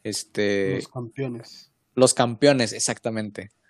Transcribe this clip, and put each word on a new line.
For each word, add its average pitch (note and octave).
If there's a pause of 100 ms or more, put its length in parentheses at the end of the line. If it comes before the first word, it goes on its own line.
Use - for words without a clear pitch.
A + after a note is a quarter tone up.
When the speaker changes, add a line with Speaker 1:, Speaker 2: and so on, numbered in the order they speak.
Speaker 1:
Este, G2+
Speaker 2:
Los -
Campeones. A#2+ (240)
Speaker 1:
Los B2+
Campeones, A#2+
exactamente. G#2+ (200)